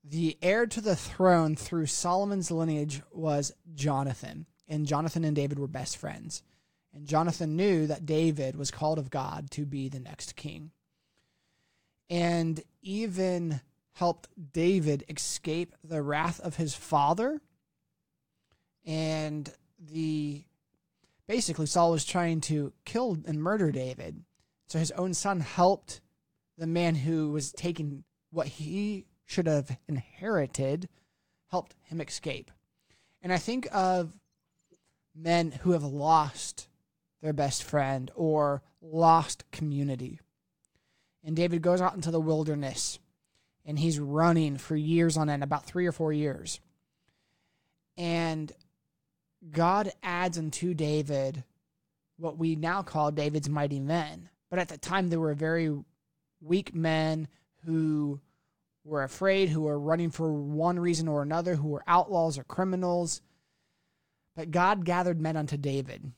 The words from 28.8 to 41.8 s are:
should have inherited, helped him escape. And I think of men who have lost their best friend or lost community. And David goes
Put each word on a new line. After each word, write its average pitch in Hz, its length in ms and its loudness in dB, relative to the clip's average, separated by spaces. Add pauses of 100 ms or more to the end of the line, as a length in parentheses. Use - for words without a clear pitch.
should 170 220 -2
have 143 320 0 (100)
inherited, 156 1000 -2 (600)
helped 180 240 -4 (100)
him 165 140 -8
escape. 139 520 -8 (720)
And 180 100 -2
I 175 60 2
think 240 340 -4
of 185 460 0 (1000)
men 165 360 2 (100)
who 180 80 2
have 170 120 4
lost 147 840 0 (540)
their 156 100 -2
best 139 300 0
friend 135 520 0
or 151 480 2 (200)
lost 165 680 4
community. 143 720 -4 (1040)
And 156 100 -2
David 170 280 2
goes 180 180 4